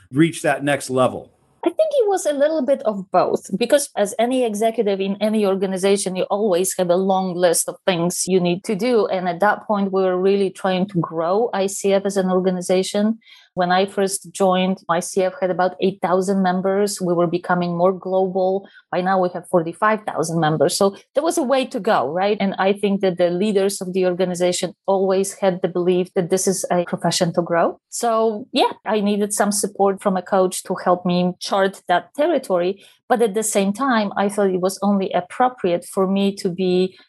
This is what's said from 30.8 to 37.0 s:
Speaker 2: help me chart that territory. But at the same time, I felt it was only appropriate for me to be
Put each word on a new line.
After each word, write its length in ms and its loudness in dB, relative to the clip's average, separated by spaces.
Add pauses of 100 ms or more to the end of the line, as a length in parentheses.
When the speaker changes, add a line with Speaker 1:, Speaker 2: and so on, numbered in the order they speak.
Speaker 2:
help 220 0
me 340 2
chart 480 -2
that 260 0
territory. 720 -2 (240)
But 140 2
at 100 2
the 100 -2
same 300 0
time, 460 0
I 100 2
felt 220 0
it 100 -2
was 220 -2
only 300 0
appropriate 760 -2
for 200 -2
me 300 0
to 140 -4
be 440 0 (140)